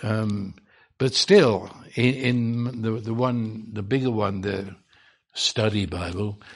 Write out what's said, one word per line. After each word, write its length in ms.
Um, 500
but 160
still, 600
in, 180
in 680
the, 100
the 220
one, 600
the 100
bigger 280
one, 280
the 380
study 520
Bible, 560